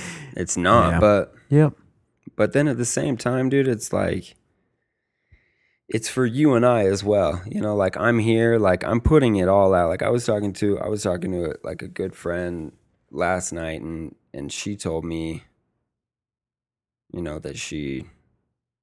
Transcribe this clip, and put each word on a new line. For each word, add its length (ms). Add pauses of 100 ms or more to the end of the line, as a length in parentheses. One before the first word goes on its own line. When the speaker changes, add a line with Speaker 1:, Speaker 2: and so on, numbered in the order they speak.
Speaker 1:
<laughs> 300
Speaker 2:
it's 200
not, 360
Speaker 1:
Yeah. 80
Speaker 2:
but 340 (160)
Speaker 1:
Yep. 220 (640)
Speaker 2:
but 160
then 160
at 100
the 80
same 300
time, 320
dude, 200
it's 240
like, 420 (1500)
it's 200
for 160
you 300
and 100
I 220
as 180
well. 420
You 140
know, 160
like, 220
I'm 220
here, 380
like, 260
I'm 160
putting 360
it 120
all 260
out. 160
Like, 120
I 60
was 160
talking 300
to, 240
I 100
was 140
talking 300
to, 220 (100)
like, 180
a 60
good 260
friend 580 (380)
last 420
night, 300
and, 320 (180)
and 180
she 240
told 300
me, 380 (1700)
you 80
know, 200
that 180
she, 480 (760)